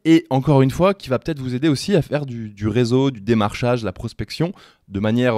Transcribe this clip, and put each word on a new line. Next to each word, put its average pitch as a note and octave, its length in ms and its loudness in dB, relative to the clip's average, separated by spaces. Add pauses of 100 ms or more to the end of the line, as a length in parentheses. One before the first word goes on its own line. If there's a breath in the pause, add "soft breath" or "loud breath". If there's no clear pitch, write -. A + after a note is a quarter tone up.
et, E3 260 4
encore C3+ 320 4
une C3+ 80 4
fois, F#3+ 240 0
qui - 140 -18
va B2+ 100 -2
peut-être D#3 220 -8
vous B2+ 140 -6
aider C3+ 140 0
aussi D#3 280 0
à D3 60 4
faire C#3+ 240 -4
du, A#2 240 -10
du G#2 180 -6
réseau, B2 420 2
du A2 100 -10
démarchage, A2+ 600 0
de A2 60 -6
la F#2 60 -6
prospection, - 600 -8 (360 loud breath)
de G2 120 -6
manière, A#2 360 0